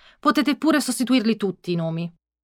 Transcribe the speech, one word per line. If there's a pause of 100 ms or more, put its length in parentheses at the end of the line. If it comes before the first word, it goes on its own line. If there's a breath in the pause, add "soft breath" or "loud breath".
(200 soft breath)
potete
pure
sostituirli
tutti
i
nomi. (300)